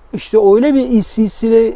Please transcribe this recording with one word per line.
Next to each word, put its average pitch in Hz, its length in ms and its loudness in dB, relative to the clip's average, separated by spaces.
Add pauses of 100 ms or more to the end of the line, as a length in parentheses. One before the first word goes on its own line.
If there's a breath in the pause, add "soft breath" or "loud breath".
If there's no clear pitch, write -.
(140)
İşte 214 240 -4 (180)
öyle 277 180 2
bir 247 280 0
silsile 226 760 -2